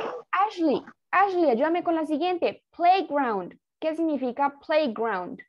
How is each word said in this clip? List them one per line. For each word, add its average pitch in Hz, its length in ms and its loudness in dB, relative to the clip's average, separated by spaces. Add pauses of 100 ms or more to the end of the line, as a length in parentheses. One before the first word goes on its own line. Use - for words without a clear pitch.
(320)
Ashley. 349 520 0 (280)
Ashley, 359 380 4
ayúdame 320 340 0
con 339 100 0
la 320 120 -2
siguiente. 311 580 -2 (120)
Playground. 285 800 0 (220)
¿Qué 311 160 -2
significa 285 720 -2
playground? 220 720 -2 (100)